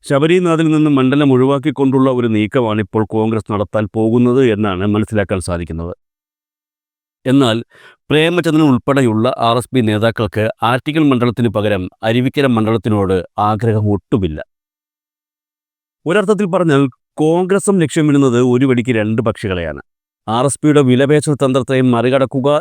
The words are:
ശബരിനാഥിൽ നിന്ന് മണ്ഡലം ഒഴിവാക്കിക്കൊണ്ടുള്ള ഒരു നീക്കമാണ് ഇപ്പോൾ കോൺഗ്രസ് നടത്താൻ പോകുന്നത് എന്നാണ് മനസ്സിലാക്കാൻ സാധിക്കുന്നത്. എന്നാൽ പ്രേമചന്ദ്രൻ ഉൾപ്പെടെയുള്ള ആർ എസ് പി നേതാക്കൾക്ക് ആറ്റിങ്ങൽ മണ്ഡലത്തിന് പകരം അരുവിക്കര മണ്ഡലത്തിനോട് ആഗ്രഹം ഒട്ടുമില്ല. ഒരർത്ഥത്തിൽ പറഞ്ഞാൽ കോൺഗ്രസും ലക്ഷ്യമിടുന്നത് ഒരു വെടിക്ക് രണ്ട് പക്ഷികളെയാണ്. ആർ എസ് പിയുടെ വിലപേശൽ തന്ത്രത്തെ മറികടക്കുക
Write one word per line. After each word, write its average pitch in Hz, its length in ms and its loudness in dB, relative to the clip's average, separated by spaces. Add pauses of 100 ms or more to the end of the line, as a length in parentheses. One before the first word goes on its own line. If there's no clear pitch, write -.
ശബരിനാഥിൽ 160 640 2
നിന്ന് 156 200 2
മണ്ഡലം 139 420 2
ഒഴിവാക്കിക്കൊണ്ടുള്ള 135 760 0
ഒരു 120 180 -2
നീക്കമാണ് 107 520 0
ഇപ്പോൾ 110 240 -2
കോൺഗ്രസ് 110 460 -4
നടത്താൻ 107 420 -2
പോകുന്നത് 120 520 2
എന്നാണ് 104 420 -2
മനസ്സിലാക്കാൻ 104 540 -2
സാധിക്കുന്നത്. 85 520 -8 (1300)
എന്നാൽ 131 300 2 (500)
പ്രേമചന്ദ്രൻ 160 580 0
ഉൾപ്പെടെയുള്ള 127 640 0 (120)
ആർ 117 200 0
എസ് - 140 -8
പി 127 80 0
നേതാക്കൾക്ക് 107 640 -2 (200)
ആറ്റിങ്ങൽ 143 420 0
മണ്ഡലത്തിന് 120 500 0
പകരം 104 280 -2 (200)
അരുവിക്കര 127 440 0
മണ്ഡലത്തിനോട് 107 680 0 (240)
ആഗ്രഹം 107 520 0
ഒട്ടുമില്ല. 92 480 -2 (1700)
ഒരർത്ഥത്തിൽ 185 400 0
പറഞ്ഞാൽ 165 360 2 (320)
കോൺഗ്രസും 180 680 0
ലക്ഷ്യമിടുന്നത് 143 600 2
ഒരു 127 260 2
വെടിക്ക് 123 260 0
രണ്ട് 110 300 0
പക്ഷികളെയാണ്. 90 600 -6 (440)
ആർ 120 200 -2
എസ് - 140 -4
പിയുടെ 147 220 4
വിലപേശൽ 139 520 2
തന്ത്രത്തെ 131 460 -2
മറികടക്കുക 127 680 0 (120)